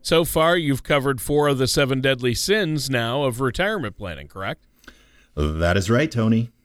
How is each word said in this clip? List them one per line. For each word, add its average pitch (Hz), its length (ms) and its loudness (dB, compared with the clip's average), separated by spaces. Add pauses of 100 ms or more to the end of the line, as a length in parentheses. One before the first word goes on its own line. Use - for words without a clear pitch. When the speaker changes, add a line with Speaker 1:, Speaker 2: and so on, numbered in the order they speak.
Speaker 1:
so 165 220 2
far 170 320 2
you've 139 260 0
covered 139 380 0
four 147 280 2
of 139 100 2
the 131 100 2
seven 135 320 0
deadly 127 340 0
sins 156 560 -2
now 123 340 0
of 123 160 -2
retirement 165 560 -2
planning, 76 320 -10
correct? 98 380 -10 (680)
Speaker 2:
That 78 420 2
is 95 120 0
right, 117 220 2
Tony. 113 400 2 (140)